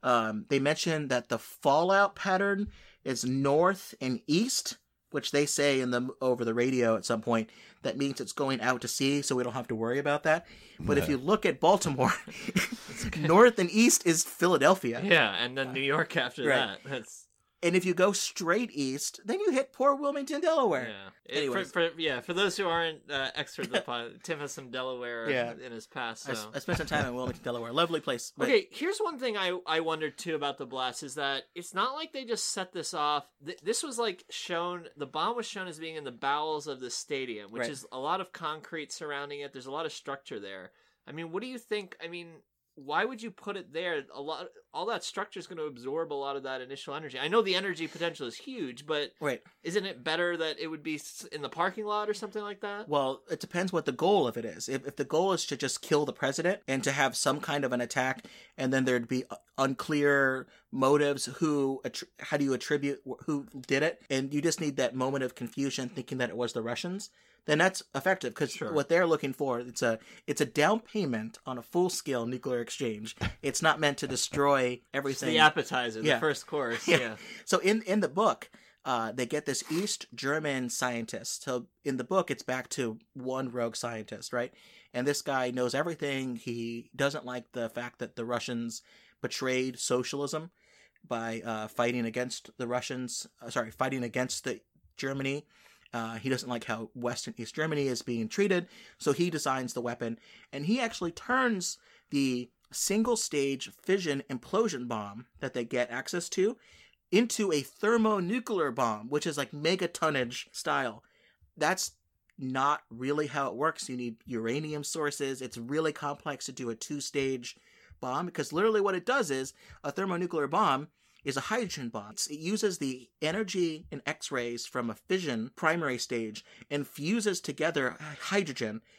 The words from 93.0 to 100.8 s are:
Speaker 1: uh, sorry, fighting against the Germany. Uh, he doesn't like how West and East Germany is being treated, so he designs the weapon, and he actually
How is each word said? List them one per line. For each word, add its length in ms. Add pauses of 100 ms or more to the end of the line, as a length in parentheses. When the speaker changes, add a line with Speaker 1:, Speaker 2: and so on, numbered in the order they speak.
Speaker 1:
uh, 80
sorry, 220
fighting 320
against 400
the 160 (380)
Germany. 480 (480)
Uh, 240
he 120
doesn't 200
like 160
how 280
West 340
and 120
East 160
Germany 320
is 160
being 260
treated, 380 (320)
so 120
he 180
designs 440
the 80
weapon, 380 (340)
and 140
he 120
actually 320